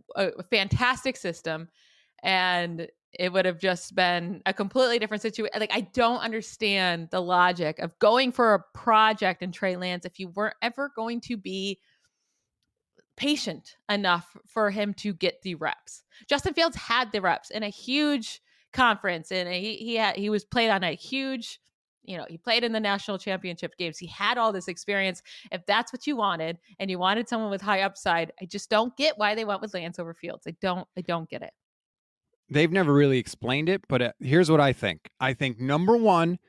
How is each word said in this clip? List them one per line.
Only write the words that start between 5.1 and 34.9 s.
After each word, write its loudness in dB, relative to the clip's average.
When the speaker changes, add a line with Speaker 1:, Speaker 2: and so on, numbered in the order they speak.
Speaker 1:
situa-, -4
like, -2
I 0
don't 2
understand -2
the 0
logic 2
of -8
going 6
for 6
a 2
project 4
in -6
Trey -2
Lance -6
if -12
you -8
weren't -4
ever -4
going -6
to -6
be -6
patient -4
enough 0
for 0
him -4
to -4
get -2
the -6
reps. -8
Justin 0
Fields 2
had -2
the 0
reps 0
in -6
a -4
huge -2
conference, 0
and -2
he, -6
he -6
had, 2
he -2
was 0
played 2
on 2
a 0
huge, -6
you -12
know, -10
he -16
played 0
in -2
the 0
national -2
championship -8
games. -8
He -14
had 0
all 2
this -6
experience. -4
If -10
that's 0
what -10
you -2
wanted -2
and -6
you -4
wanted 0
someone -4
with -6
high 0
upside, -2
I -10
just -10
don't 2
get 0
why 2
they -4
went -4
with -10
Lance -8
over -10
Fields. -12
I -10
don't, -2
I -6
don't -6
get -12
it. -16
Speaker 2:
They've 2
never 4
really 6
explained -2
it, 0
but, 0
uh, 0
here's 4
what 8
I 6
think. -4